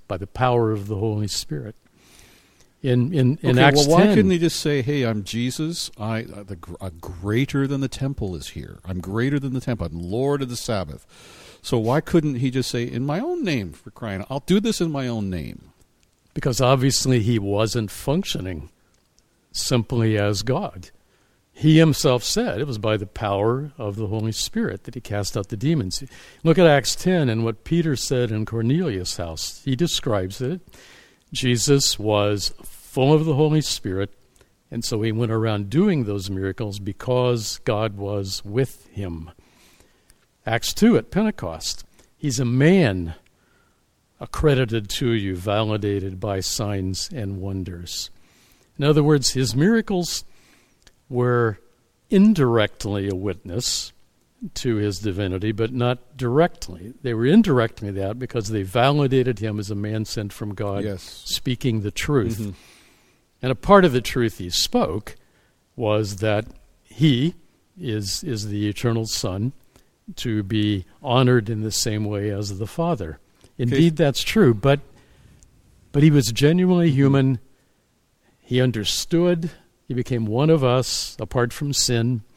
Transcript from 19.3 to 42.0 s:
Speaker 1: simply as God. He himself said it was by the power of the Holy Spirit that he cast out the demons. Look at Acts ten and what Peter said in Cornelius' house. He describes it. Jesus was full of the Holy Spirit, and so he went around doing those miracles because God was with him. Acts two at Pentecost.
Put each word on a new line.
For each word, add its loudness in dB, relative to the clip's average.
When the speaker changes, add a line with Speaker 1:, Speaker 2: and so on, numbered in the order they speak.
Speaker 1:
simply 0
as 0
God. -4
He 6
himself 4
said -2
it -4
was -6
by 0
the -6
power -2
of -8
the -6
Holy -4
Spirit -6
that -14
he -12
cast -6
out -4
the -8
demons. -2
Look 4
at 8
Acts 4
ten 2
and 0
what -4
Peter 2
said 0
in -2
Cornelius' -2
house. -8
He -2
describes -2
it. -6
Jesus 2
was 0
full 0
of 4
the 0
Holy 2
Spirit, -4
and -6
so -4
he 0
went -2
around -2
doing 2
those -4
miracles -4
because -2
God -2
was -6
with -4
him. -8
Acts -2
two 6
at -2
Pentecost. -4